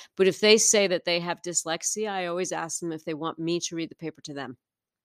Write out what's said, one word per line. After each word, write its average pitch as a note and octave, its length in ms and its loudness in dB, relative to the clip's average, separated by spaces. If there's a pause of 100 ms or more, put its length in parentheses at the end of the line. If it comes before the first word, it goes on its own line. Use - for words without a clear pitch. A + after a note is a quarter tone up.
(160)
But F#3+ 100 4
if F#3 140 2
they G#3+ 180 8
say G#3 300 4
that F3 160 0
they F3 160 0
have E3+ 200 -4
dyslexia, F3 720 -4
I F#3 160 -4
always F3 240 -4
ask E3 300 -6
them E3 120 -4
if D#3 120 -8
they E3 100 -4
want D#3 240 -6
me E3 220 0
to - 160 -6
read E3 120 -4
the - 60 -18
paper D#3 280 -10
to D3 120 -14
them. C3 220 -10 (480)